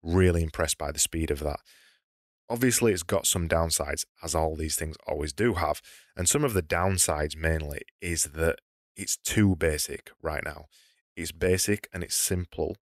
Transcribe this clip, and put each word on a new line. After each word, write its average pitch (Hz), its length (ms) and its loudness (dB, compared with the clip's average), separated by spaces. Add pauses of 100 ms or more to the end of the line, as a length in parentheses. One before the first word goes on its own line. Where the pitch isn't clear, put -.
really 85 420 4
impressed 80 340 -2
by 73 160 -6
the 76 60 -8
speed 82 300 -2
of 71 120 -2
that. 73 180 -4 (880)
Obviously, 120 440 4
it's 90 100 -2
got - 240 0
some 85 220 0
downsides, 80 560 0 (180)
as 78 100 -6
all 80 220 0
these 78 220 -4
things 78 180 -6 (100)
always 76 280 -4
do 107 220 2
have. 78 260 0 (340)
And - 120 -2
some 147 180 2
of 120 80 0
the 92 100 2
downsides 85 720 0
mainly 80 460 -2 (180)
is 85 240 -2 (100)
that 80 260 0 (360)
it's - 220 -6
too 98 400 2
basic 76 520 -2 (120)
right 78 220 -4
now. 78 240 -10 (500)
It's 82 160 -8
basic 92 600 2
and 90 80 -8
it's - 140 -6
simple 90 680 -2